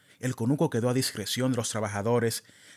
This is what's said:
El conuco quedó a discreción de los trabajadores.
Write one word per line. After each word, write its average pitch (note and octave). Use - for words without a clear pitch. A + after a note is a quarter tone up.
El B2+
conuco C#3
quedó A#2+
a B2
discreción B2+
de A#2+
los A2+
trabajadores. A2